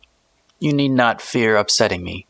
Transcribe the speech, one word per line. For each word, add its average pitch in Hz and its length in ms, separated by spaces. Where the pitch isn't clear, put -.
You 151 140
need 143 180
not 123 320
fear 110 340
upsetting 104 480
me. 90 260